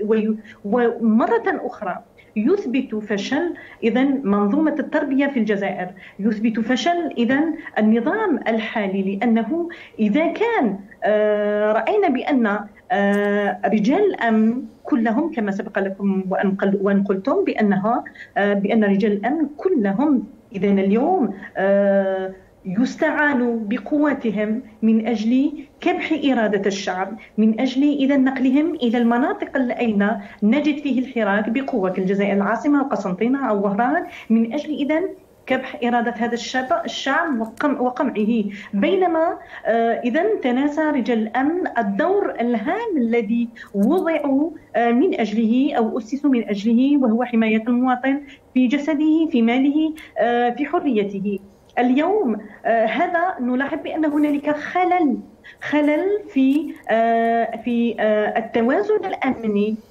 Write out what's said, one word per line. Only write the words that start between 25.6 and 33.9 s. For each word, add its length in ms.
كبح 380
إرادة 340
الشعب، 520
من 220
أجل 240
إذا 340
نقلهم 580
إلى 220
المناطق 600
التي 520
نجد 340
فيه 220
الحراك 500
بقوة 400
كالجزائر 440
العاصمة 460
أو 60
قسنطينة 640
أو 140
وهران، 420